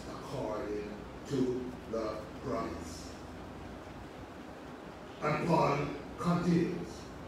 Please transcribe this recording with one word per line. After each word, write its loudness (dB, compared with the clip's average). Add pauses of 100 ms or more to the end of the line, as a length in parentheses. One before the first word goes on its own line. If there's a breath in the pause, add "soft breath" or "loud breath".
according -2 (400)
to 4 (200)
the 2 (360)
promise. -2 (2000)
And 4
Paul 8 (400)
continues 6 (400)